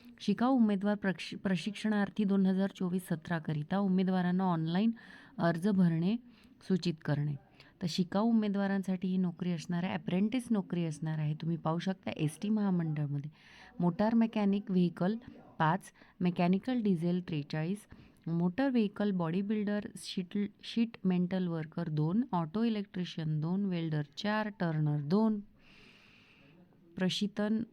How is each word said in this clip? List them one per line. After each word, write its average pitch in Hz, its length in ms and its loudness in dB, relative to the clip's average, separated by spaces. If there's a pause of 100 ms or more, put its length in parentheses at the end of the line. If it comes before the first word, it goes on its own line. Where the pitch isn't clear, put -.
(200)
शिकाऊ 233 360 2
उमेदवार 208 400 4
प्रक्ष-, - 420 -4
प्रशिक्षणार्थी 208 840 -2
दोन 196 220 4
हजार 190 300 2
चोवीस 185 340 -4
सत्राकरिता 160 680 -4
उमेदवारांना 185 680 2
ऑनलाइन 175 480 2 (460)
अर्ज 170 300 2
भरणे 185 480 4 (520)
सूचित 175 260 0 (120)
करणे. 147 300 0 (460)
तर 180 80 -2
शिकाऊ 190 400 0
उमेदवारांसाठी 196 800 0
ही 185 100 0
नोकरी 175 340 0
असणार 175 320 -2
आहे, 190 100 -2
अप्रेंटिस 214 580 0
नोकरी 180 340 0
असणार 160 340 -4
आहे. 151 140 0
तुम्ही 160 240 -4
पाहू 160 220 -2
शकता, 185 320 -4
एसटी 160 380 -2
महामंडळमध्ये 156 840 0 (480)
मोटार 175 340 2
मेकॅनिक 208 580 2
व्हेकल 180 440 2 (440)
पाच, 165 200 4 (420)
मेकॅनिकल 180 600 2
डिझेल 180 460 2
त्रेचाळीस, 160 520 -4 (480)
मोटर 175 420 0
व्हेकल 214 420 0
बॉडी 175 300 0
बिल्डर, 208 380 -2 (180)
शीट, - 400 -6 (260)
शीट 233 400 -2
मेटल 180 440 0
वर्कर 165 420 -6
दोन, 156 420 0
ऑटो 175 320 -2
इलेक्ट्रिशियन 175 800 -2
दोन, 185 240 0
वेल्डर 165 360 -2 (160)
चार, 214 320 -2 (100)
टर्नर 151 420 0
दोन, 208 380 2 (1600)
प्रशितन, 208 760 -2